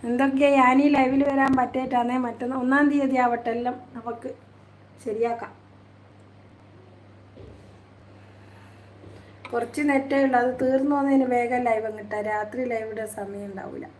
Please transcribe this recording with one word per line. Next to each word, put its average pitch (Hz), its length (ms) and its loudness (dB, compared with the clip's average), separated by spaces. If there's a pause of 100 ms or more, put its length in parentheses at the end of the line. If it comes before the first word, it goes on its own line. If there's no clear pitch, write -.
എന്തൊക്കെയാ 269 500 2
യാനി 262 260 6 (120)
ലൈവിൽ 269 320 4
വരാൻ 269 320 2
പറ്റേറ്റാന്നേ? 247 640 -2
മറ്റന്നാ 247 380 -6
ഒന്നാം 277 260 4
തീയതി 269 340 0
ആവട്ടെ 240 300 0
എല്ലാം 240 220 -4 (200)
നമുക്ക് 233 340 -12 (760)
ശരിയാക്കാം. 233 500 -4 (4000)
കുറച്ച് 240 380 -4
നെറ്റേ 277 360 2
ഉള്ളൂ, 254 160 2
അത് 254 100 0 (100)
തീർന്നു 269 360 0
വന്നതിന് 277 360 2
വേഗം 240 340 0
ലൈവ് 220 220 0
അങ്ങ് 214 160 -12
ഇട്ടാ. 214 140 -6 (100)
രാത്രി 214 440 -4
ലൈവ് 220 220 -6
ഇടാൻ 214 200 -8
സമയം 202 340 -10
ഉണ്ടാവില്ല. - 380 -12 (120)